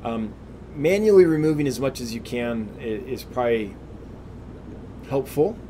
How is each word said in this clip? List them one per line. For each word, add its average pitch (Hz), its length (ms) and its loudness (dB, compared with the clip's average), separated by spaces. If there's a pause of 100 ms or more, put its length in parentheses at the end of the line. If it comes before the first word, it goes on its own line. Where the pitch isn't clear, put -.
Um, 113 300 -6 (420)
manually 190 500 8
removing 156 400 4
as 123 140 -2
much 131 220 -2
as 117 120 -6
you 117 80 -6
can 117 480 -4 (100)
i-, 143 40 -12
is 110 400 -6
probably 117 520 0 (1300)
helpful. 143 480 0 (120)